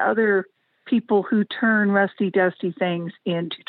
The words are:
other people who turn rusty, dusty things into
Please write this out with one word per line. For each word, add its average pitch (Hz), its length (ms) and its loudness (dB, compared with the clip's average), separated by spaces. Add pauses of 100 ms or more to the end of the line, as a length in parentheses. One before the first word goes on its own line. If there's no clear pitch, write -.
other 208 460 0 (380)
people 208 380 0
who 208 220 0
turn 214 460 0
rusty, 196 400 0
dusty 185 480 0
things 170 340 -4 (120)
into 170 320 -4 (120)